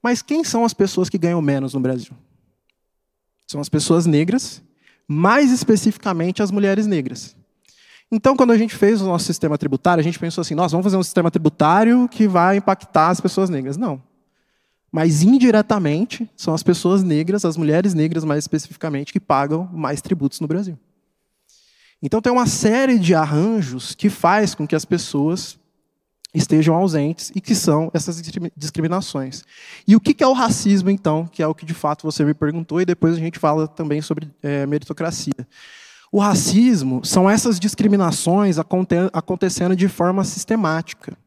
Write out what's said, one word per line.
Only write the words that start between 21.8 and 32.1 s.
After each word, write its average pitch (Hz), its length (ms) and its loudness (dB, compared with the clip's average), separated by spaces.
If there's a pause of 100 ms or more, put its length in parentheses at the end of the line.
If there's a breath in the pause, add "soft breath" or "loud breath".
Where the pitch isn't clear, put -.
Então 214 180 -2
tem 247 100 0
uma 247 160 2
série 247 520 2
de 180 160 4
arranjos 156 800 0
que 202 160 0
faz 196 440 0
com 151 120 -6
que - 80 -4
as 151 100 -2
pessoas 170 760 -4 (760)
estejam 156 400 2
ausentes 160 600 -2
e 190 60 -4
que 233 140 -2
são 160 380 0
essas 165 280 -4
discrimi-, 170 360 -10
discriminações. 151 880 -6 (420 loud breath)
E 196 80 8
o 226 60 6
que - 140 0
que 311 100 0
é - 20 4
o 262 60 4
racismo, 202 580 0
então, 170 360 -2
que 165 160 -8
é 156 40 0
o 156 80 -2
que 160 120 -16
de 165 80 -8
fato 151 300 -6
você 151 200 -2